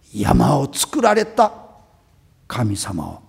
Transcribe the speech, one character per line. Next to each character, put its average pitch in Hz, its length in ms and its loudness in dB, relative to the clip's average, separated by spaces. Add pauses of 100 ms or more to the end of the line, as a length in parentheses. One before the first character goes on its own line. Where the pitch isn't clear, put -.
(120)
山 117 460 2
を 139 140 -4
作 - 280 -4
ら 214 140 4
れ 214 100 2
た 214 280 2 (960)
神 107 300 -4
様 92 300 -8
を - 220 -16